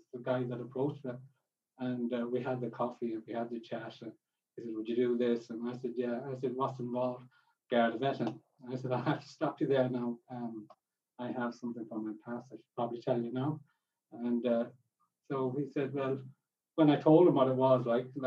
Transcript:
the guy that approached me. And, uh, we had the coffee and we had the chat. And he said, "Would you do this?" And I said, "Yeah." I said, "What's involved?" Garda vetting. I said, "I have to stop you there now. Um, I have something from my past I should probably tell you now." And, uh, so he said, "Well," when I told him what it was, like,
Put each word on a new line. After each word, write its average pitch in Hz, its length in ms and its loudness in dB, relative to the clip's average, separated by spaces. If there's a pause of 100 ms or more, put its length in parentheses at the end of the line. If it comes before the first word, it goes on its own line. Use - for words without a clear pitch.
(120)
the 120 80 -10
guy 127 240 0
that 120 160 -6
approached 131 440 -4
me. 123 80 -6 (640)
And, 123 340 -2
uh, 120 180 -2
we 123 120 0
had 127 180 -4
the 117 100 -4
coffee 120 420 -4
and 110 140 -6
we 113 80 -10
had 117 160 -4
the 117 100 -6
chat. 104 400 -10
And 113 120 -12 (440)
he 113 60 -12
said, 113 120 -8
"Would 110 140 -6
you 117 80 -2
do 120 220 2
this?" 120 320 0
And 117 180 -6
I 127 80 -4
said, 120 200 -6
"Yeah." 120 300 -2
I 131 140 -6
said, 127 140 -2
"What's 131 240 -2
involved?" 123 460 -4 (460)
Garda 117 280 4
vetting. 127 400 -2 (340)
I 127 40 -4
said, 127 160 -6
"I 123 80 0
have - 200 0
to - 80 -18
stop - 320 -4
you 151 60 2
there 131 220 4
now. 120 300 -2 (120)
Um, 113 360 -10 (520)
I 123 140 -6
have 120 220 -4
something 117 340 -8
from 107 180 -6
my 107 60 -6 (120)
past 120 280 -8
I 117 40 -14
should - 200 -20
probably 117 240 -4
tell 120 200 0
you 117 120 -4
now." 139 280 -2 (520)
And, 120 340 -2
uh, 117 180 2 (640)
so 131 280 0
he 143 80 -2
said, 135 280 -2
"Well," 135 240 -2 (580)
when 156 140 8
I 139 60 8
told 165 320 10
him 143 60 6
what 131 140 6
it 131 60 4
was, 127 320 6
like, 123 200 2 (200)